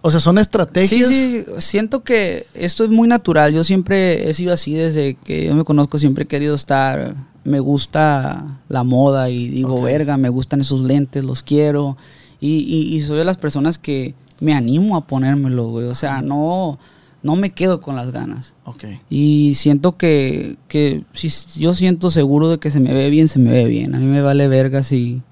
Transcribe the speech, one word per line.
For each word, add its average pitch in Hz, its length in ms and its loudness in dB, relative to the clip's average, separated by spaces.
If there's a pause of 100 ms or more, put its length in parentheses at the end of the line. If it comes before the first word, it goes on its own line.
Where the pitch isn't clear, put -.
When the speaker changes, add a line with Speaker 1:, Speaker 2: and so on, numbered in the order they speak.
Speaker 1:
O 165 80 2
sea, 165 80 4
son 175 200 4
estrategias. 208 680 2
Speaker 2:
Sí, 254 400 0
sí, - 120 -14
siento 220 440 -4
que 202 500 -2
esto 175 300 -4
es 220 60 0
muy 226 180 4
natural. 160 460 2
Yo 160 100 2
siempre 185 680 0
he 156 40 -2
sido 175 180 -4
así 165 220 -2
desde 156 420 -2
que 156 300 -6
yo 156 100 0
me 160 80 2
conozco, 147 360 2
siempre 143 240 0
he - 40 -6
querido 147 280 -2
estar, 135 600 -2 (280)
me 139 160 0
gusta 139 1080 -2
la 127 160 -2
moda 131 460 2
y 120 200 -4
digo, 131 260 -2
Speaker 1:
Ok. 127 100 -2
Speaker 2:
"Verga, 143 320 0
me 127 120 0
gustan 131 320 -2
esos 135 200 -2
lentes, 135 420 0
los 131 200 -8
quiero". 147 540 0 (440)
Y, 151 220 0
y, 160 320 -2
y 151 60 -2
soy 151 180 -4
de 165 60 0
las 185 120 -2
personas 151 400 -2
que 135 380 -6 (240)
me 151 160 2
animo 151 420 2
a - 80 -4
ponérmelo, 131 640 0
güey. 117 160 -6
O 120 100 -6
sea, 139 280 -6
no, 151 560 -4 (420)
no 151 140 -2
me 190 160 -2
quedo 180 280 -2
con 139 160 -10
las 127 160 -8
ganas. 120 440 -10 (100)
Speaker 1:
Ok. 117 200 -16 (260)
Speaker 2:
Y 147 420 4
siento 147 440 2
que, 147 600 0 (100)
que 147 360 -2 (100)
si - 140 -8
s-, - 320 -8
yo 170 160 2
siento 180 340 2
seguro 151 400 4
de 165 80 0
que 151 140 -4
se 143 80 2
me 127 120 2
ve 135 200 2
bien, 160 160 4
se 143 100 0
me 120 140 4
ve 123 160 4
bien. 120 260 -2
A 131 60 -2
mí 131 80 0
me 139 160 2
vale 139 240 2
verga 131 340 2
si 123 400 -2 (100)